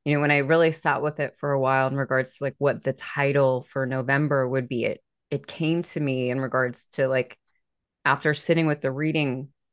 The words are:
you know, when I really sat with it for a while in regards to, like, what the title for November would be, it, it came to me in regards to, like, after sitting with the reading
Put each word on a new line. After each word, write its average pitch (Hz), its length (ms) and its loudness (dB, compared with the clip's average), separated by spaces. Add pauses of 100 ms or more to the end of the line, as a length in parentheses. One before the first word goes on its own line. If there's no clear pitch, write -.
you 147 80 0
know, 143 80 2
when 147 100 2
I 143 80 6
really 160 340 4
sat 147 280 0
with 151 180 -4
it 143 200 -6
for 143 140 -2
a 139 60 2
while 131 300 2
in 135 80 -2
regards 131 400 -2
to, - 80 -8
like, 135 140 -4
what 139 260 0
the 135 80 0
title 139 720 0
for 135 240 -4
November 135 600 0
would 127 220 -2
be, 117 160 -2
it, 104 160 -2 (300)
it 139 160 -4
came 165 380 -2
to - 160 -6
me 131 280 -2
in 127 100 -2
regards 127 500 -2
to, 135 200 -2
like, 131 300 -2 (680)
after 139 300 2
sitting 165 320 2
with 151 160 0
the 135 100 -2
reading 147 560 -2 (240)